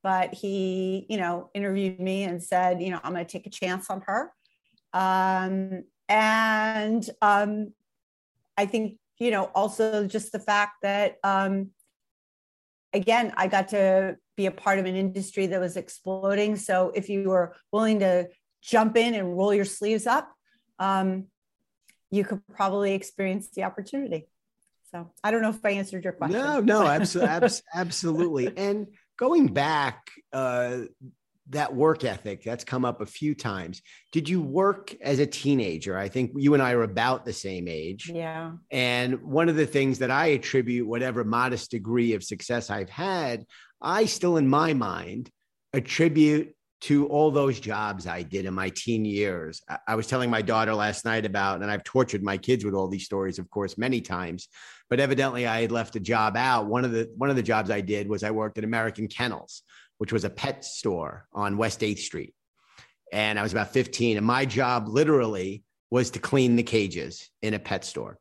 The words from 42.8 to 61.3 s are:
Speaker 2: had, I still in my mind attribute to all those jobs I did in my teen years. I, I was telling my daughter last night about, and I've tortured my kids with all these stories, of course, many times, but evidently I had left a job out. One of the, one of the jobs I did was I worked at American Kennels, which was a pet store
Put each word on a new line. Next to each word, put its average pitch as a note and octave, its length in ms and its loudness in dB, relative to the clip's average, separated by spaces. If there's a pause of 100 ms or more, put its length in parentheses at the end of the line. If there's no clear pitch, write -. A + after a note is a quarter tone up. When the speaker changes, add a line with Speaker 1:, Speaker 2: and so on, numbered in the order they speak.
Speaker 2:
had, D#3 580 -4 (360)
I G3 220 2
still F3 320 2
in D3 100 4
my D3+ 280 4
mind G2 540 -6 (440)
attribute D3+ 840 4 (280)
to C#3+ 260 4
all D3+ 240 4
those C3+ 260 2
jobs G#2 480 -6
I F2+ 160 -6
did F2+ 220 -4
in F#2 100 -4
my F#2 140 -2
teen A2 360 -2
years. G2 640 -2
I, - 100 -8 (100)
I A2 80 0
was A2 100 -2
telling B2+ 240 0
my A2 120 2
daughter A2 300 2
last G#2 320 -2
night A2+ 220 0
about, G2 360 -2
and G#2 80 -2
I've G#2 120 -2
tortured A#2+ 400 0
my G2 160 -2
kids A#2 260 0
with G2+ 100 -2
all F#2+ 120 0
these F#2 200 -6
stories, F#2+ 340 -4
of F2+ 100 -12
course, G2 260 -4
many A#2+ 240 0
times, F2 480 -8 (400)
but B2 120 2
evidently C3 480 2
I A2+ 140 0
had A2+ 100 0
left A#2 240 -4
a G#2+ 40 -4
job G#2+ 360 2
out. A#2+ 300 2
One A#2+ 180 0
of B2 80 -2
the, A2+ 240 -2
one C3 120 0
of C#3 60 2
the B2 80 2
jobs G#2+ 280 0
I G#2 100 0
did G#2 280 -4
was G#2 140 -2
I G#2+ 80 -2
worked G#2+ 260 -4
at G#2+ 80 -6
American A2 440 -2
Kennels, - 540 -6 (360)
which - 160 -2
was G#2 100 0
a G2+ 60 -2
pet - 340 -6
store - 720 -6